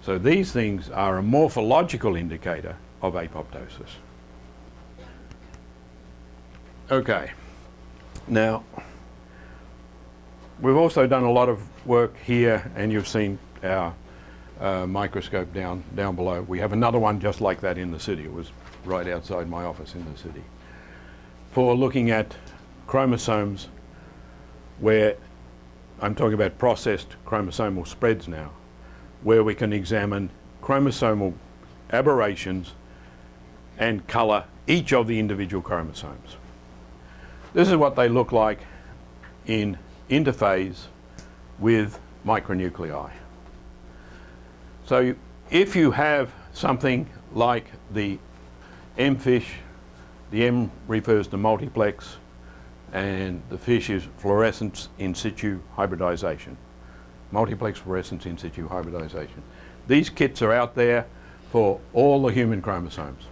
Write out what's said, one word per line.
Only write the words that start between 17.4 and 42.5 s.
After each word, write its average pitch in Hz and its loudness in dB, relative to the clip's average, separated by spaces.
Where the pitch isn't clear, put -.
like 95 0
that 90 -2
in 90 -8
the 80 -8
city. 87 -6
It 76 -12
was 82 -12
right 90 -4
outside 87 -6
my 87 -8
office 82 -10
in 85 -12
the 69 -14
city. - -16
For 127 4
looking 123 2
at 110 0
chromosomes, 110 0
where 107 4
I'm 107 -2
talking 110 2
about 101 0
processed 113 0
chromosomal 98 -2
spreads 113 0
now, 78 -10
where 110 8
we 107 2
can 107 -2
examine 101 -2
chromosomal 120 2
aberrations 107 0
and 113 -2
colour 107 2
each 160 2
of 120 4
the 117 0
individual 101 -2
chromosomes. 78 -8
This 175 6
is 185 6
what 147 4
they 123 6
look 120 2
like 107 2
in 104 0
interphase 104 2
with 107 2
micronuclei. 90 -4